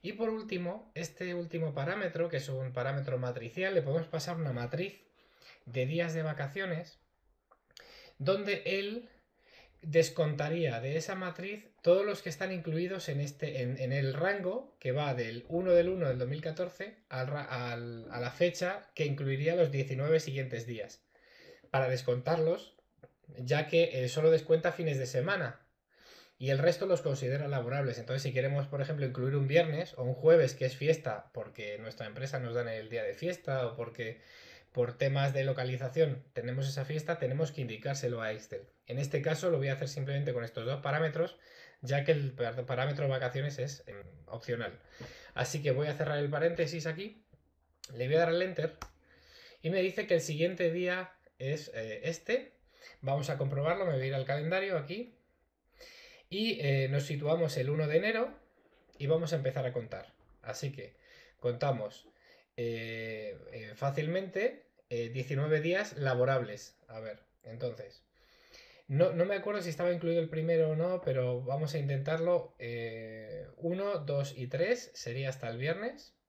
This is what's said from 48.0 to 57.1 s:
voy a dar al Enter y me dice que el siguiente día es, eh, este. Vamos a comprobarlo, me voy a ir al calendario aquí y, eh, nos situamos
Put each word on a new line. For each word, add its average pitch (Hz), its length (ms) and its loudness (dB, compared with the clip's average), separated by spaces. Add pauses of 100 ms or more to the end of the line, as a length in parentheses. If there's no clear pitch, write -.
voy 147 100 4
a 165 40 8
dar 165 80 6
al 170 140 2
Enter 170 340 -2 (840)
y 160 100 -2
me 190 120 2
dice 190 240 0
que 180 80 4
el 160 60 6
siguiente 170 500 2
día 180 420 -2 (260)
es, 147 360 -4
eh, 110 300 -6
este. 214 480 -2 (480)
Vamos 139 280 -2
a 139 100 -2
comprobarlo, 147 480 0
me 156 80 2
voy 131 80 0
a 131 40 -2
ir 135 80 -2
al 135 100 -2
calendario 170 540 0
aquí 175 380 -6 (1120)
y, 214 320 -2
eh, 135 280 2
nos 139 160 2
situamos 151 520 0